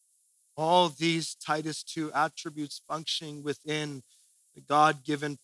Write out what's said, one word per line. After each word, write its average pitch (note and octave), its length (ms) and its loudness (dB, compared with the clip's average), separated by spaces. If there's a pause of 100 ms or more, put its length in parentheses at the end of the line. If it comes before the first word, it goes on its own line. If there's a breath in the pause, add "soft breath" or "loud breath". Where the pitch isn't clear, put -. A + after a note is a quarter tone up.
(540)
all E3+ 360 6
these D#3+ 440 0
Titus D#3 480 -4
two D#3 300 -6
attributes D3+ 760 -4
functioning D3+ 560 -6
within D3 600 -6 (520 loud breath)
the D3 60 -20
God-given D3 840 2